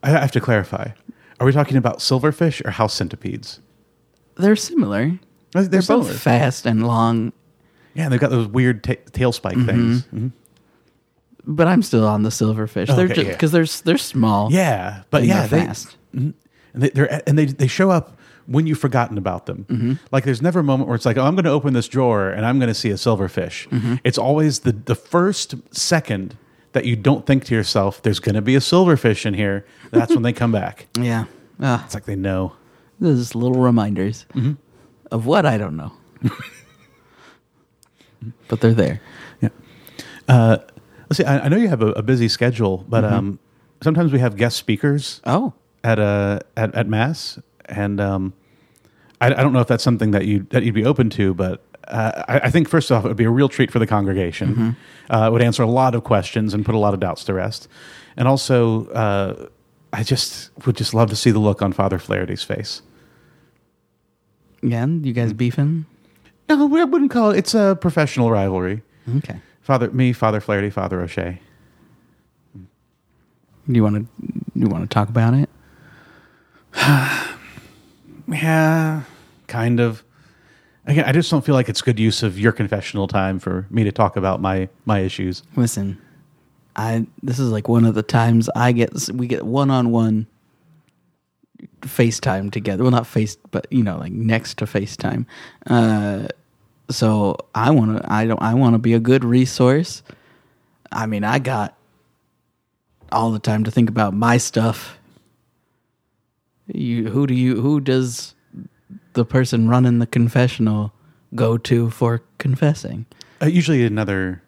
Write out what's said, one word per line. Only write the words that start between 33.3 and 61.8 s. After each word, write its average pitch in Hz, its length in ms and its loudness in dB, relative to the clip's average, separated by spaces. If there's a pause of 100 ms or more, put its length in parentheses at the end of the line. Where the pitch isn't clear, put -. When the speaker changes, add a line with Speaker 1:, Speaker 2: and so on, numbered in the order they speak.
Speaker 2:
little 123 280 0
reminders 104 720 0
Speaker 1:
Mm-hmm. 131 180 0 (580)
Speaker 2:
of 113 160 -4
what 165 200 2
I 123 120 2
don't 87 200 -6
know. 76 140 -12 (300)
<laughs> - 80 0 (2250)
But 117 120 -4
they're 113 140 6
there. 107 260 0 (400)
Speaker 1:
Yeah. 113 80 0 (800)
Uh, 113 300 6 (460)
let's 147 140 -4
see. 175 60 2
I, 139 200 0
I 139 40 0
know 160 80 4
you 226 120 2
have 131 140 0
a, 107 100 4
a - 100 -4
busy 120 260 2
schedule, 107 600 0
but, 110 160 2
Speaker 2:
Mm-hmm. 104 100 2
Speaker 1:
um, 98 240 -2 (440)
sometimes 160 300 2
we 135 60 4
have 120 180 0
guest 117 200 0
speakers 143 680 -2
Speaker 2:
Oh. 180 280 0 (320)
Speaker 1:
at, 113 140 2
uh, 101 420 0 (160)
at, 110 180 -2
at 104 140 -2
Mass, 117 500 -4 (280)
and, 101 340 -4
um, 98 320 -2 (880)
I, 120 60 4
I 123 40 6 (120)
don't 139 100 4
know 127 80 4
if 117 80 2
that's 117 160 0
something 113 280 2
that 98 140 2
you, 101 240 0
that 123 140 0
you'd 113 100 0
be 107 100 0
open 131 260 2
to, 95 240 0
but, 90 280 -4 (260)
uh, - 400 -4
I, 131 120 2
I - 100 0
think 165 180 2
first 160 220 0
off, 110 140 2
it - 40 0
would 104 80 -2
be 117 80 2
a 110 60 4
real 131 180 2
treat 123 220 0
for - 80 0
the 113 80 2
congregation. 98 680 -2
Speaker 2:
Mm-hmm. 117 600 -4
Speaker 1:
Uh, 110 140 4
it - 20 2
would 117 120 2
answer 117 200 0
a 110 60 2
lot 123 260 2
of 117 100 -2
questions 107 500 -2
and 107 100 -2
put 101 100 -2
a 113 40 0
lot 104 160 2
of 92 60 -4
doubts 92 240 -6
to 98 100 -4
rest. 98 340 -6 (480)
And 123 100 0
also, 120 640 2
uh, 101 580 -4 (460)
I 107 100 -6
just - 480 -6 (160)
would 123 100 0
just - 180 -6
love 113 160 2
to 107 60 -4
see 123 140 2
the 107 80 4
look 104 240 2
on 98 100 0
Father 95 260 -2